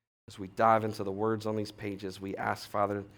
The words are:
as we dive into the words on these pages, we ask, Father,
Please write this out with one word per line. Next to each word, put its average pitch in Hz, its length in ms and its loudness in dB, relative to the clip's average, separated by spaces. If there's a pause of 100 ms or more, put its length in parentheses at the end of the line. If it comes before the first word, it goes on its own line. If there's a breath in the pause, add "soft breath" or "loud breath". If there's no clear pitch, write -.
(300)
as - 100 -14
we 95 80 -8
dive 113 380 6
into 104 180 -4
the 98 80 -4
words 107 340 0
on 110 120 0
these 104 160 -4
pages, 98 480 -8
we 95 160 -6
ask, 107 320 -4
Father, 101 340 0 (140 loud breath)